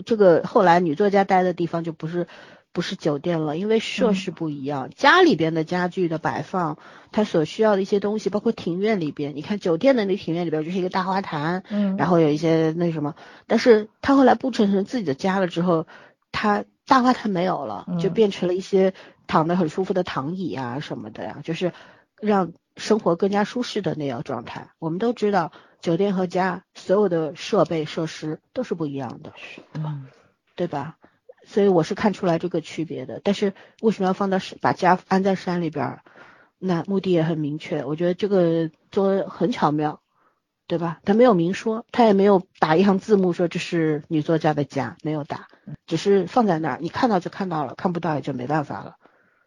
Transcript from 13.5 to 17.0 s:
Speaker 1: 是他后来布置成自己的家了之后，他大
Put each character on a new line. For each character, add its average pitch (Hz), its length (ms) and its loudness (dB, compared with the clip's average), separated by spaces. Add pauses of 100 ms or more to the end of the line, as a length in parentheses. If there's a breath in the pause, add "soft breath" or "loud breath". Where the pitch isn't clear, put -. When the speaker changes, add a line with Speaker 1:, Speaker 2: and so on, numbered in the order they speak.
Speaker 1:
是 220 300 6 (120)
他 277 140 2
后 277 80 6
来 233 140 6
布 254 160 -4
置 220 160 2
成 196 160 2
自 254 140 -6
己 208 60 -4
的 135 100 -2
家 196 260 -2
了 180 80 0
之 170 120 -4
后， 165 280 0 (420 loud breath)
他 208 340 0 (220)
大 262 160 4